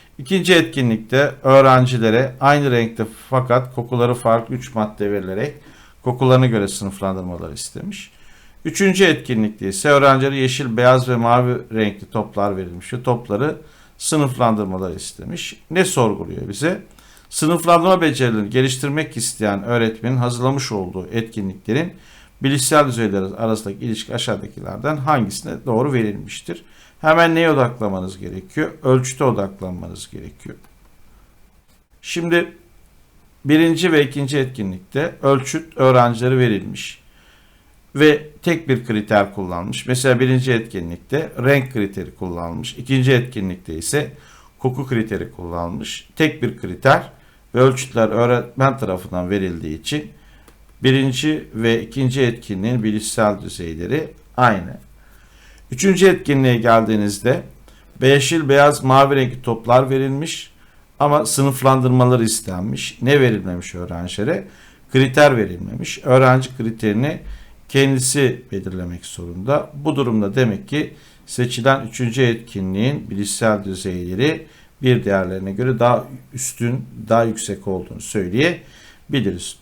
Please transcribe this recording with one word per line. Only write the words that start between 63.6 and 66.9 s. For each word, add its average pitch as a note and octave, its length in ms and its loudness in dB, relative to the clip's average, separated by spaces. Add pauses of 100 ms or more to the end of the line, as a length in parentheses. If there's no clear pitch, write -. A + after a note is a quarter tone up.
öğrencilere? F2+ 720 -6 (460)
Kriter C3+ 440 6
verilmemiş. F#2+ 640 -6
Öğrenci C3 540 4
kriterini A2 640 -2 (500)